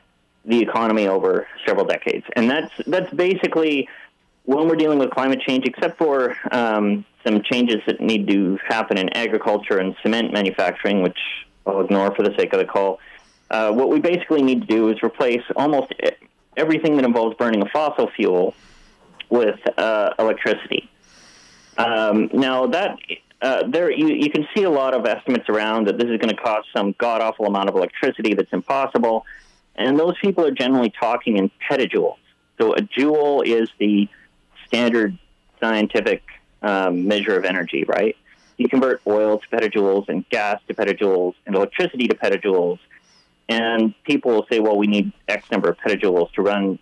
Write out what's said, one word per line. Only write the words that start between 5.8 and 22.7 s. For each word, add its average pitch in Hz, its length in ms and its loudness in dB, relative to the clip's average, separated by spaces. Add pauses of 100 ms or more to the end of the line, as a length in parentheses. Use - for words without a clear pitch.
for, 135 380 2 (160)
um, 107 520 0 (200)
some 104 180 2
changes 120 440 0
that 113 140 -2
need 104 280 0
to 98 380 2
happen 113 300 -2
in 95 140 0
agriculture 107 680 0
and 92 240 -2
cement 110 300 0
manufacturing, 98 680 0
which 90 160 -2 (480)
I'll 98 140 0
ignore 98 340 2
for 107 80 0
the 101 140 0
sake 95 160 0
of 98 60 4
the 92 60 2
call, 98 340 -2 (520)
uh, 110 220 0
what 123 180 2
we 151 80 4
basically 165 440 0
need 127 200 2
to 101 40 -14
do 110 220 2
is 107 140 -2
replace 120 400 0 (120)
almost 143 380 0 (100)
e-, - 80 2 (460)
everything 156 400 0
that 135 80 2
involves 113 320 0
burning 113 260 0
a 98 60 -4
fossil 147 420 0
fuel 95 440 0 (760)
with, 113 300 2 (200)
uh, 107 400 0
electricity. - 720 -2 (880)
Um, 110 560 0
now, 131 360 0
that, 180 300 -2 (440)